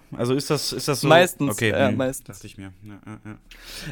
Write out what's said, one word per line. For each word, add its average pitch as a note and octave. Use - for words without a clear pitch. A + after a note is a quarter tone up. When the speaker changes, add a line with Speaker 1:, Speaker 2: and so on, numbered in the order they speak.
Speaker 1:
Also A#2+
ist C#3+
das, D3
ist -
das C#3
so? -
Speaker 2:
Meistens, D#3
Speaker 1:
Okay, A2
Speaker 2:
ja, C3+
Speaker 1:
hm, G#2+
Speaker 2:
meistens. C3
Speaker 1:
dachte G#2+
ich -
mir. G2
Ja, G#2
ja, G#2+